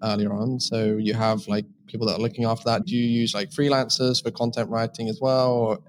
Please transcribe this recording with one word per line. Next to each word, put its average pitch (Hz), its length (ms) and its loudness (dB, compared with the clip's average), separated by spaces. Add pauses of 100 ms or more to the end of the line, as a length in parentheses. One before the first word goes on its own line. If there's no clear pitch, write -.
earlier 104 280 0
on. 117 300 -2
So 110 380 0
you 107 160 0
have, 110 340 0
like, 104 160 0 (220)
people 113 200 -4
that 92 100 2
are 98 40 -4
looking 117 240 -2
after 113 220 0
that. 110 180 2
Do 101 100 -4
you 120 120 2
use, 117 260 0
like, 101 160 -4
freelancers 131 720 2
for 117 80 -2
content 117 380 -2
writing 113 400 -4
as 110 140 -6
well, 131 300 4
or 113 260 2 (100)